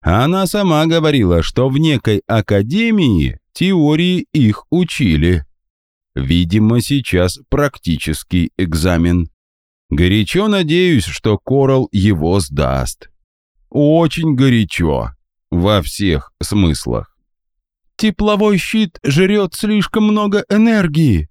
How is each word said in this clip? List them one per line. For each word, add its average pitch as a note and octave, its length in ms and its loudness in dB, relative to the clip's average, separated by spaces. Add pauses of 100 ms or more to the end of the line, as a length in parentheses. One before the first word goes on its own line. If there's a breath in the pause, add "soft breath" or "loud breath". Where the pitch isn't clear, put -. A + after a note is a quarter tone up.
Она D3+ 440 0
сама E3 400 0
говорила, C#3+ 560 2
что B2 260 -2
в C3+ 100 -2
некой C3 480 0
академии A2+ 1120 0 (140)
теории F3 800 0
их A2 380 0
учили. F2+ 720 0 (720)
Видимо, F2+ 680 0
сейчас F#2 580 -2 (100)
практический F2+ 1080 -2
экзамен. F2 680 0 (640)
Горячо G#2 580 0
надеюсь, F3 560 2
что - 340 -2
Корал C3+ 540 0
его F#2+ 480 2
сдаст. C#2 680 -4 (600)
Очень D#3 640 0
горячо. F2 760 0 (400)
Во F#2 320 0
всех E2 500 -4 (100)
смыслах. D2 760 -2 (800)
"Тепловой G#3 600 0
щит G#3+ 480 -4
жрет F#3+ 500 0
слишком G#3+ 500 -2
много G#3 440 0
энергии. E3 840 2